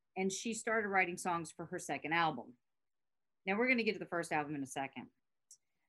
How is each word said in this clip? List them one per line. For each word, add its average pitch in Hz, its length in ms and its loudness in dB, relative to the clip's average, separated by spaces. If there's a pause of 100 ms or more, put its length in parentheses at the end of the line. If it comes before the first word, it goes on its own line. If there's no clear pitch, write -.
(160)
and 190 160 2
she 220 220 -4
started 220 340 0
writing 180 300 2
songs 170 380 -2
for 170 100 -8
her 175 120 -6
second 151 360 -2
album. 151 400 2 (920)
Now, 196 120 2
we're 247 100 2
gonna 240 160 4
get 214 100 2
to 175 60 -6
the 170 60 -6
first 170 260 -2
album 151 240 0
in 139 80 -4
a 127 40 -6
second. 135 400 -6 (800)